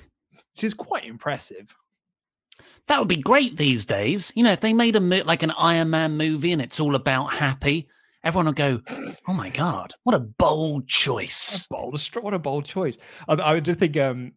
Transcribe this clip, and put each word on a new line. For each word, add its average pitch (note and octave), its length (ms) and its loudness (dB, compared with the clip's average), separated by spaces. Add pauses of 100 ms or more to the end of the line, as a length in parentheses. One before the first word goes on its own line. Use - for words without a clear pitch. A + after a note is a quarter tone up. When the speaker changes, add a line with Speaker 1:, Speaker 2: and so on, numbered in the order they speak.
(560)
Speaker 1:
which - 80 -6
is A3 100 -2
quite - 320 -8
impressive. C3 680 -10 (1120)
Speaker 2:
That C#4+ 120 2
would G#3+ 80 0
be F3 100 0
great A#3 400 2
these B2+ 280 2
days. A#2+ 500 0
You A#3 80 4
know, A3+ 80 6
if E3+ 100 0
they A3 120 2
made A#3 220 4
a G#3 60 6
mo-, F#3 240 2
like, E3 180 2
an D#3+ 80 0
Iron E3 380 2
Man D#3+ 280 0
movie D#3 360 0
and D3+ 80 0
it's - 180 -6
all C#3+ 160 2
about C3 380 0
Happy, C#3+ 560 0 (340)
everyone E3 220 0
will D3+ 80 2
go, C#3 280 0 (460)
"Oh F#3 60 -2
my D3 160 -4
God, C3 440 -4 (100)
what A#3 120 2
a C3+ 40 0
bold D3+ 680 0
choice." - 840 0
Speaker 1:
A - 40 -8
bold, - 220 -8
a - 20 -6
str-, - 240 -8
what G#3 120 -4
a F3+ 60 -2
bold C#3+ 260 -4
choice. E3+ 320 -4 (300)
I, D#3+ 80 2
I D#3 240 2
just E3 200 -2
think, D#3 180 2
um, B2+ 400 -2